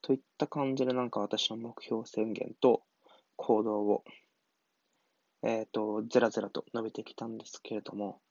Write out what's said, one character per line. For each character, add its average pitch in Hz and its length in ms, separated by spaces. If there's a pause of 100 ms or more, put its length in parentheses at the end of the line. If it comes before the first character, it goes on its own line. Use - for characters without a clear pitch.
と 139 120
い 135 40
っ - 20 (180)
た 151 80
感 135 300
じ 131 100
で、 127 80
な 127 80
ん 120 80
か 101 120
私 107 280
の 113 80
目 117 240
標 113 240
宣 110 280
言 - 260
と 120 240 (540)
行 110 260
動 107 180
を、 104 220 (1400)
え 113 200
ー 107 100
と、 107 380
ず 123 100
ら 113 100
ず 104 120
ら 101 80
と - 240
述 117 100
べ 110 80
て 110 120
き - 120
た 117 120
ん 113 100
で - 80
す - 180
け 113 120
れ 104 60
ど - 120
も 101 260 (100)